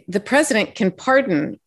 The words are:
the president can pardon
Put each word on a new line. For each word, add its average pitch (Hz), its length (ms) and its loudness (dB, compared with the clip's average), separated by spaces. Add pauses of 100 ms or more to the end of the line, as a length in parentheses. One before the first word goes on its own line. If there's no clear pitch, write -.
the 185 120 -2
president 220 560 0
can 185 160 0
pardon 262 760 0